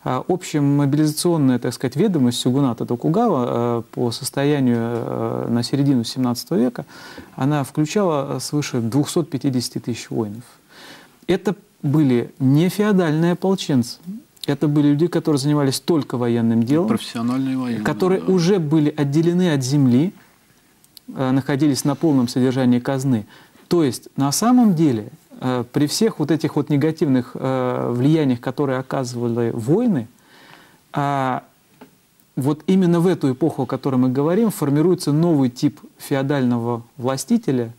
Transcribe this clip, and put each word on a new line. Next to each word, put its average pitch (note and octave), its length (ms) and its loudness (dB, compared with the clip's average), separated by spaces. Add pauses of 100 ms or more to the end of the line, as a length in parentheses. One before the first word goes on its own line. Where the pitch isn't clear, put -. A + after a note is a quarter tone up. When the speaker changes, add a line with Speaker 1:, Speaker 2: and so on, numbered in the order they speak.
Speaker 1:
А C3+ 220 -2
общая F3 320 -2
мобилизационная, C#3+ 1000 2
так B2 140 -4
сказать, - 220 -6
ведомость C#3+ 420 0
сегуната B2+ 480 0
Токугава, D3+ 640 0
э, A#2+ 340 -2 (100)
по B2 200 -2
состоянию, C#3 640 0
э, A#2 720 -4
на A#2+ 140 0
середину C#3 400 0
семнадцатого B2+ 560 -4
века, A#3+ 260 -2 (520)
она C#3+ 260 0
включала D3+ 760 -2
свыше C#3 420 -4
двухсот C#3 480 0
пятидесяти B2+ 500 -4
тысяч - 300 -8
воинов. A2+ 340 -6 (840)
Это F#3+ 300 -2 (260)
были C3+ 560 2
не C#3+ 300 4
феодальные F3 640 2
ополченцы, E3+ 680 0 (460)
это C#3+ 220 0
были D3 220 4
люди, D3 180 2
которые D#3+ 320 0
занимались C#3+ 400 0
только - 380 -2
военным A#2 460 2
делом, D#3 260 0
Speaker 2:
Профессиональные C3 680 -2
военные, A#2 280 -6
Speaker 1:
которые F#3+ 340 0
Speaker 2:
да. F#3 140 0
Speaker 1:
уже F#3 260 2
были D3+ 300 2
отделены E3 640 0
от C3+ 100 0
земли, C3+ 480 2 (1040)
э, C3 160 -2
находились C#3 540 0
на C#3+ 100 0
полном C3+ 320 2
содержании B2 540 0
казны. C3 440 -2 (440)
То E3+ 160 2
есть, - 320 -4
на C#3 160 0
самом A3+ 420 4
деле, C#3 320 2 (320)
э, B2+ 320 -2
при D3 160 0
всех G#3+ 320 0
вот D3 100 -2
этих D3+ 280 0
вот D3 120 -2
негативных, C#3+ 640 2
э, C3 640 -2
влияниях, C3+ 460 2
которые C3+ 380 -2
оказывали A#2+ 720 -2
войны, D3 560 0 (840)
а, C#3 520 -2 (920)
вот D3 320 -2
именно F3 320 4
в E3+ 80 2
эту D3 240 0
эпоху, C3+ 320 -2
о - 20 0
которой C3 300 -4
мы B2+ 140 2
говорим, E3 420 2
формируется D#3 600 0
новый D3+ 380 4
тип - 300 -2 (180)
феодального B2 840 -2 (140)
властителя C3 800 -2